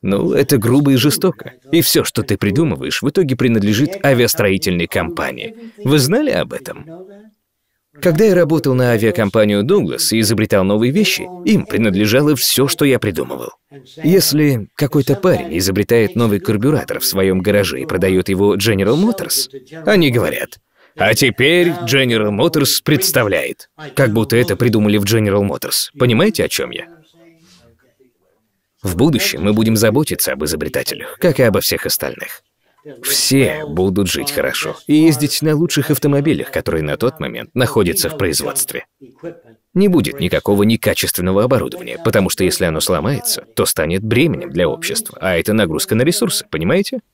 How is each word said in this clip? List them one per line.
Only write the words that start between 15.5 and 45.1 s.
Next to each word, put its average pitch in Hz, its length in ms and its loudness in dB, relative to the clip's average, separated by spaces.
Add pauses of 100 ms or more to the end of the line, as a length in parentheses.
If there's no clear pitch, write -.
изобретает 98 580 0
новый 110 240 2
карбюратор 113 600 -2
в - 60 -6
своём 95 360 0
гараже 92 400 0
и 65 40 -6
продаёт 92 440 0
его 98 260 2
General 101 400 2
Motors, - 540 -2 (360)
они 175 260 4
говорят: 95 480 -2 (360)
"А 107 180 2
теперь 151 600 2 (120)
General 117 460 2
Motors 143 500 0
представляет". 104 880 -2 (260)
Как 127 180 2
будто 113 240 2
это 117 180 2
придумали 107 420 2
в 101 60 2
General 101 420 2
Motors. - 520 -4
Понимаете, 123 480 2
о - 20 -6
чём - 220 -4
я? - 180 -12 (1900)
В 92 140 -6
будущем 117 480 0
мы 104 80 2
будем 110 240 2
заботиться 110 560 0
об 69 140 -6
изобретателях, - 760 -6
как 160 220 2
и - 20 4
обо 98 160 2
всех - 260 -4
остальных. - 580 -8 (600)
Все 107 640 0
будут 92 420 0
жить 71 220 -4
хорошо - 460 -4 (100)
и 147 80 2
ездить 151 460 2
на 156 120 0
лучших 151 380 0
автомобилях, 143 580 0
которые - 320 -2
на 73 140 -4
тот 120 240 -4
момент 60 340 -10
находятся 110 560 0
в 156 80 -10
производстве. - 680 -4 (880)
Не 196 160 4
будет 151 320 0
никакого 87 420 0
некачественного 98 800 0
оборудования, 85 600 -2
потому 107 260 2
что - 160 0
если 90 180 0
оно 80 160 -2
сломается, 92 640 -2 (100)
то 98 120 0
станет 82 360 -2
бременем 113 500 0
для 82 180 0
общества, - 500 -8